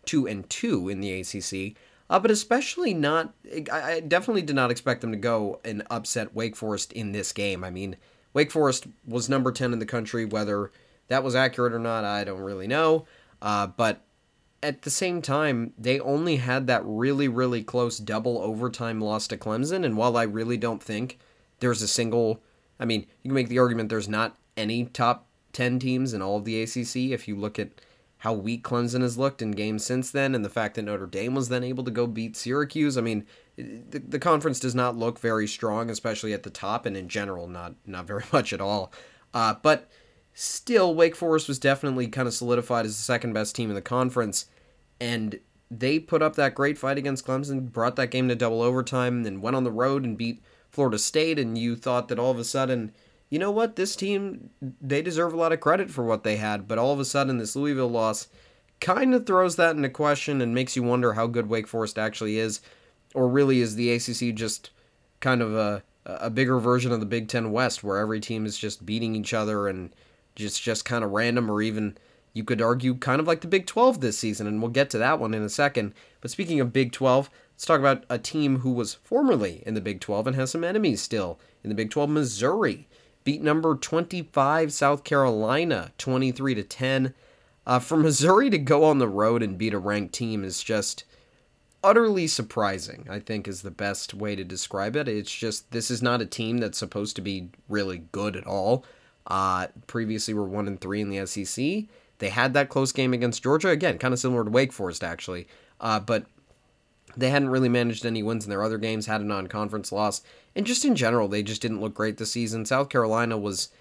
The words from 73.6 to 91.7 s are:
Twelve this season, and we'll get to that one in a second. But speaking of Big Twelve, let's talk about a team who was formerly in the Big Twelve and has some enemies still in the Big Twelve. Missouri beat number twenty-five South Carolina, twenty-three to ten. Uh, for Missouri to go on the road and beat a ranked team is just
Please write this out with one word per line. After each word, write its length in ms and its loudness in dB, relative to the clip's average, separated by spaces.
Twelve 340 4
this 180 0
season, 280 -2
and 140 -2
we'll 100 -2
get 200 2
to 80 -2
that 200 2
one 140 -2
in 100 -2
a 60 -2
second. 460 0
But 100 -8
speaking 300 0
of 120 0
Big 200 2
Twelve, 380 2
let's 100 -14
talk 160 4
about 300 4
a 80 -2
team 400 0
who 140 0
was 200 -2
formerly 720 2
in 80 -4
the 80 -2
Big 200 -6
Twelve 260 -2
and 100 -2
has 140 -2
some 140 -2
enemies 360 2
still 400 -4
in 60 -6
the 60 -4
Big 140 -2
Twelve. 200 2
Missouri 800 0
beat 180 0
number 340 4
twenty-five 960 0
South 320 2
Carolina, 960 2
twenty-three 560 0
to 100 -2
ten. 480 0
Uh, 120 4
for 180 0
Missouri 540 6
to 80 4
go 240 6
on 160 8
the 80 6
road 360 4
and 160 -2
beat 160 0
a 40 0
ranked 360 -2
team 280 -2
is 220 -6
just 400 -2